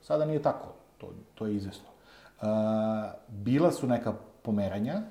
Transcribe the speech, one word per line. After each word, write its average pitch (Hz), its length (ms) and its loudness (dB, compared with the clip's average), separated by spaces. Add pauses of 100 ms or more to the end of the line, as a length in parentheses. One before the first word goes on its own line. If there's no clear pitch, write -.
Sada 156 220 2
nije 151 180 0
tako, - 260 0 (300)
to, 92 140 -14 (220)
to 110 120 -4
je 104 100 0
izvesno. 98 320 -6 (500)
A, 110 720 0 (140)
bila 123 460 2
su - 140 -4
neka 117 260 0 (300)
pomeranja 104 680 0